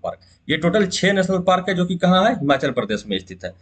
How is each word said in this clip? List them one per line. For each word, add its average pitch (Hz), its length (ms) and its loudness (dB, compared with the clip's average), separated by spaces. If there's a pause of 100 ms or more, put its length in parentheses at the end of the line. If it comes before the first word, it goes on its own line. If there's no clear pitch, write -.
पार्क। - 180 -8 (280)
ये 151 80 0
टोटल 175 320 2
छह 185 240 0
नेशनल 185 300 0
पार्क 180 260 2
है 190 60 -2
जो 175 120 0
कि 185 100 -4
कहाँ 185 280 4
है? 240 100 2
हिमाचल 143 360 0
प्रदेश 107 360 -4
में 101 120 -4
स्थित 92 260 -12
है। 87 180 -10